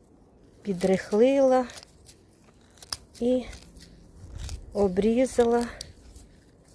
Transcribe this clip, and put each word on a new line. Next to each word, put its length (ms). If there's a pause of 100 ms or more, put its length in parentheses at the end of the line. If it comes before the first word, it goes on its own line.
(600)
підрихлила, 1040 (1500)
і 260 (1300)
обрізала. 920 (1080)